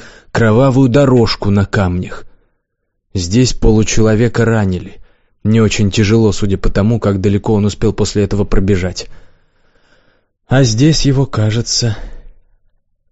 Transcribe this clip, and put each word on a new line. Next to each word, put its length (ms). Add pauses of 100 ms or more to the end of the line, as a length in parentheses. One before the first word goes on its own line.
(320)
кровавую 560
дорожку 640
на 160
камнях. 600 (880)
Здесь 400
получеловека 920
ранили. 560 (420)
Не 160
очень 320
тяжело, 400
судя 260
по 120
тому, 300
как 200
далеко 360
он 100
успел 260
после 320
этого 220
пробежать. 640 (1400)
А 160
здесь 420
его, 200
кажется, 720 (1160)